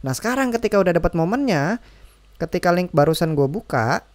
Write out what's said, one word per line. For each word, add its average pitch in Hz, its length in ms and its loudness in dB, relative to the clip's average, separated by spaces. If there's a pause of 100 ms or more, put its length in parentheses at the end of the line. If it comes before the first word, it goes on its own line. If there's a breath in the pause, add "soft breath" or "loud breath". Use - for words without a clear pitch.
Nah, 131 80 -4
sekarang 247 400 -2
ketika 220 240 0
udah 185 160 4
dapat 170 240 0
momennya, 190 640 0 (560 soft breath)
ketika 170 320 -2
link 175 240 0
barusan 160 400 2
gue 143 160 2
buka 139 560 -2 (100)